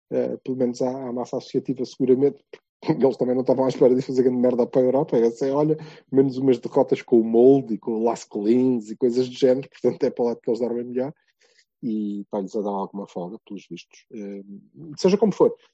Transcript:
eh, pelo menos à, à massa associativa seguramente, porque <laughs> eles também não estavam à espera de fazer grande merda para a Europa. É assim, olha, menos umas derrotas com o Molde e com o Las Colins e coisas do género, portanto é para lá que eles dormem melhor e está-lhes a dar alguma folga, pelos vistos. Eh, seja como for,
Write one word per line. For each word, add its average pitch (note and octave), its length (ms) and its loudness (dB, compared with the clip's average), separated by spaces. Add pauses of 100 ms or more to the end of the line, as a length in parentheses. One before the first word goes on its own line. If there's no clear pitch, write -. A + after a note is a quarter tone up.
(120)
eh, B2+ 260 -2
pelo B2+ 200 -8
menos B2 240 -2
à, C3 280 -6
à A#2+ 40 -8
massa B2 240 -6
associativa B2+ 480 -6
seguramente, C3 640 2
porque - 120 -20 (200)
<laughs> B2 240 0
eles B2+ 120 2
também B2 180 -2
não C3 60 -2
estavam B2+ 240 0
à - 20 0
espera B2+ 260 4
de B2+ 80 0
fazer C3 220 0
grande B2+ 160 2
merda B2 260 2
para C3 160 0
a B2+ 40 4
Europa. C3+ 320 0
É A#2 100 4
assim, C3+ 240 -2
olha, D3+ 260 0 (340)
menos C3+ 260 2
umas C3 200 2
derrotas - 460 0
com A#2+ 160 4
o A2 40 4
Molde A#2 520 4
e - 20 -4
com - 140 -8
o A2 120 -2
Las A2+ 200 -2
Colins A#2 680 0
e A2 80 -12
coisas B2+ 320 0
do B2 60 -16
género, C3 340 0
portanto - 340 -4
é B2+ 60 2
para A#2+ 160 -4
lá A#2 100 -2
que - 140 -10
eles A2+ 100 -2
dormem A#2+ 260 -4
melhor B2 280 -6 (680)
e G#2 380 -6
está-lhes G2 340 -8
a A2 60 -4
dar G2+ 100 -4
alguma G2 360 -8
folga, F3 300 -12 (100)
pelos - 220 -16
vistos. - 420 -20
Eh, G2+ 300 -14 (560)
seja F#3+ 220 2
como G#3+ 120 2
for, - 240 2 (180)